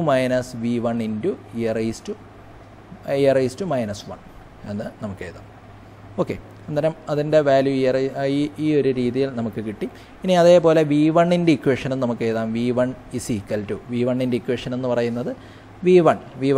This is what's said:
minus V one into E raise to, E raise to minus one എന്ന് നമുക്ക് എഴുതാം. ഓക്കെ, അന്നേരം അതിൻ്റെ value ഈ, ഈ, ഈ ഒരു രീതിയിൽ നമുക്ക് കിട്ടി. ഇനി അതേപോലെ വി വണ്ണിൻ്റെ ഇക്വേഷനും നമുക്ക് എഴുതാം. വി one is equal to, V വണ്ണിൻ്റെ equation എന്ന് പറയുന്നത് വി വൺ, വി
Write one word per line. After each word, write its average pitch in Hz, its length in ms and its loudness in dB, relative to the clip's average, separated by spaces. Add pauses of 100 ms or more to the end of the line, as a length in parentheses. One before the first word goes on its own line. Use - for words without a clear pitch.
(100)
minus 127 380 0 (160)
V 120 100 -2 (100)
one 117 220 -2
into 110 260 -4 (280)
E 113 40 -2 (140)
raise 113 280 -4
to, 202 60 -8 (1080)
E 139 40 4 (120)
raise 127 220 -2
to 196 120 -6
minus 110 300 -4 (100)
one - 100 -18 (500)
എന്ന് 104 140 -8 (180)
നമുക്ക് 95 240 -10
എഴുതാം. - 180 -18 (760)
ഓക്കെ, 98 140 -6 (320)
അന്നേരം 151 260 -2 (180)
അതിൻ്റെ 151 360 2
value 135 320 4
ഈ, - 20 0 (540)
ഈ, 143 60 0 (240)
ഈ - 20 0 (120)
ഒരു 135 180 2
രീതിയിൽ 127 300 0 (100)
നമുക്ക് 113 300 -6
കിട്ടി. 104 200 -8 (360)
ഇനി 185 180 2
അതേപോലെ 165 500 8
വി 147 80 4 (160)
വണ്ണിൻ്റെ 170 420 4
ഇക്വേഷനും 131 460 -2
നമുക്ക് 120 240 -2
എഴുതാം. 110 300 -2
വി 120 80 -2 (120)
one 127 120 0 (280)
is - 80 -10 (100)
equal 104 340 -6
to, 98 80 -6 (160)
V 120 160 -2
വണ്ണിൻ്റെ 127 320 0
equation 123 360 -4
എന്ന് 127 140 -4
പറയുന്നത് 120 400 -2 (560)
വി 185 80 8 (100)
വൺ, 117 140 2 (220)
വി 139 160 2